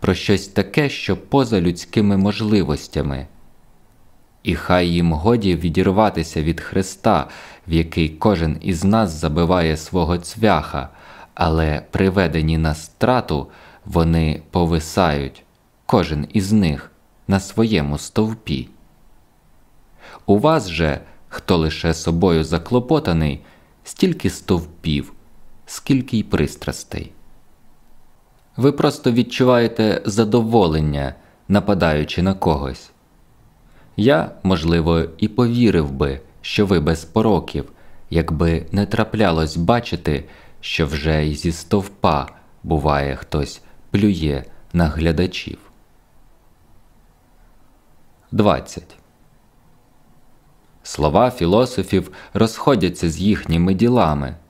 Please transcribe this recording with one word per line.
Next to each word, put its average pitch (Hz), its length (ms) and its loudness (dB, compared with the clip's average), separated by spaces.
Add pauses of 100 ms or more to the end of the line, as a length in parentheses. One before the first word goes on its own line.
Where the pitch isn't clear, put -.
про 95 140 2
щось - 340 -2
таке, 139 400 0
що - 280 -4
поза 113 440 0
людськими 98 560 0
можливостями? 80 1080 -2 (1160)
І 92 120 0
хай 90 340 2
їм 85 240 2
годі 98 440 2
відірватися 90 880 0
від 80 180 -2
Христа, 95 680 -2 (400)
в 82 40 -4
який 80 360 0
кожен 82 520 0
із 82 240 -4
нас 104 260 2
забиває 80 680 0
свого 87 420 -2
цвяха, 82 680 0 (460)
але 80 560 0
приведені 82 680 2
на 78 160 0
страту, 110 720 -2 (380)
вони 82 680 0
повисають, 82 920 0 (420)
кожен 78 460 0
із 101 200 0
них, 85 380 0 (380)
на 98 120 2
своєму 87 580 0
стовпі. 110 680 -4 (1600)
У 104 120 4
вас 151 300 2
же, 80 320 -2 (280)
хто - 280 -2
лише 80 380 0
собою 82 500 2
заклопотаний, 85 960 -2 (440)
стільки - 460 -2
стовпів, - 840 -4 (540)
скільки 127 520 -2
й 104 40 -2
пристрастей. - 920 -6 (1400)
Ви 135 160 4
просто 143 400 0
відчуваєте 117 920 2
задоволення, 95 1120 2 (340)
нападаючи 87 720 0
на 95 120 2
когось. 69 560 -2 (1080)
Я, 131 340 2 (120)
можливо, 82 600 2 (160)
і 107 100 0
повірив 113 640 2
би, 67 280 -2 (200)
що - 260 0
ви 92 140 2
без 80 240 -2
пороків, 95 680 -2 (380)
якби 82 600 0
не 98 140 0
траплялось 90 720 0
бачити, 85 680 -2 (360)
що - 260 -4
вже 78 400 0
й 76 80 -2
зі 82 180 -4
стовпа, 82 760 -2 (340)
буває, 71 540 0
хтось - 460 -6 (280)
плює 80 540 0 (280)
на 85 140 2
глядачів. 80 720 -2 (2750)
Двадцять. - 640 0 (1900)
Слова 78 480 2
філософів 98 800 0 (240)
розходяться 98 760 0
з 78 80 -6
їхніми 92 560 2
ділами. 82 600 2 (140)